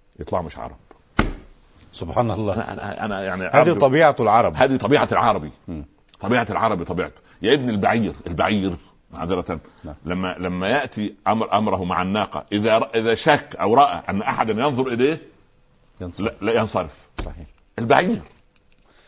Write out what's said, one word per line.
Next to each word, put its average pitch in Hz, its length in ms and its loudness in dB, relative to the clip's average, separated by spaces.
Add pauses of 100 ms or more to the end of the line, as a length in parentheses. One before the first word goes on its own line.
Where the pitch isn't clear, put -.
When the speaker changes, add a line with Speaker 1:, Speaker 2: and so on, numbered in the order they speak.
(200)
Speaker 1:
يطلعوا 90 260 -4
مش 76 120 -14
عرب. 60 180 -14 (1160)
Speaker 2:
سبحان 104 380 -2
الله. 104 220 -2
Speaker 1:
أنا، 107 200 -6
أنا، - 320 -8
أنا 98 180 -6
يعني 95 200 -4
Speaker 2:
هذه 110 180 4
Speaker 1:
أرجو، 127 180 2
Speaker 2:
طبيعة 143 400 6
العرب. 107 360 4
Speaker 1:
هذه 135 220 4
طبيعة 120 340 2
العربي. 95 400 2 (160)
Speaker 2:
مم. 76 180 -10 (340)
Speaker 1:
طبيعة 117 300 0
العربي 95 360 0
طبيعته. 85 280 -6 (280)
يا 110 120 2
ابن 131 160 0
البعير، 104 440 2 (140)
البعير 92 480 0 (360)
معذرة، 87 480 -4 (240)
Speaker 2:
نعم. 73 120 -12 (100)
Speaker 1:
لما، 90 340 -4
لما 90 300 -4
يأتي 123 440 -4 (140)
أمر، 104 300 0
أمره 98 260 0
مع 87 180 -2
الناقة، 95 500 -4
إذا 110 260 4
ر-، 117 180 0
إذا 113 200 2
شك - 400 0
أو 95 180 0
رأى 117 360 4
أن 98 120 -2
أحدًا 117 320 -2
ينظر 131 340 -2
إليه، 127 340 0 (800)
Speaker 2:
ينصرف. 90 260 -6 (140)
Speaker 1:
لا، 104 100 0
لا 113 80 4
ينصرف. 95 480 -4 (180)
Speaker 2:
صحيح. 78 200 -12 (340)
Speaker 1:
البعير. 139 420 4 (880)